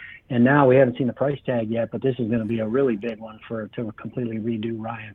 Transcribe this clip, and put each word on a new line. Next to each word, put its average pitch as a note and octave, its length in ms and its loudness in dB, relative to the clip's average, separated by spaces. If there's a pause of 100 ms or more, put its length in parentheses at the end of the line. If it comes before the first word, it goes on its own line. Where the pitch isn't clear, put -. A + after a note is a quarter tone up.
(280)
And A#2+ 160 4
now C#3 240 8
we B2+ 80 8
haven't B2+ 220 4
seen C3+ 80 -2
the A#2 80 -4
price C#3 320 -2
tag A#2 240 -2
yet, A2+ 200 -4
but A2+ 120 -8
this C3+ 160 0
is A2+ 120 -4
gonna A2+ 140 0
be A2+ 160 -4
a A2 80 -4
really B2 280 0
big G#2+ 220 -8
one A2 300 -18
for, A2 280 -8
to A2+ 160 -6
completely A2+ 460 -8
redo A2+ 400 -4
Ryan A2 360 -12